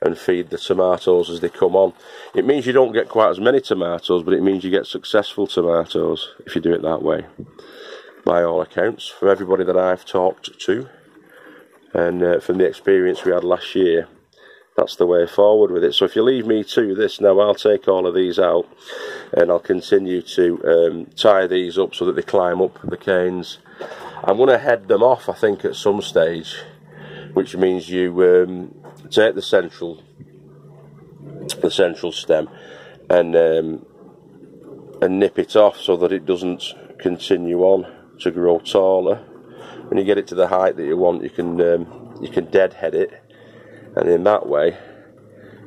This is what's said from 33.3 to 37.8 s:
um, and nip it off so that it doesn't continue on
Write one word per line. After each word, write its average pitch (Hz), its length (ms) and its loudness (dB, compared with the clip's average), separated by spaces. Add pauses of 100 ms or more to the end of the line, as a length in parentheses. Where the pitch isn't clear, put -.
um, 80 500 0 (1160)
and 92 180 0
nip 98 200 2
it 87 160 -2
off 104 240 4
so 92 180 0
that 87 140 0
it 87 160 -4
doesn't 90 480 -4 (240)
continue 87 640 -2
on 95 240 4 (320)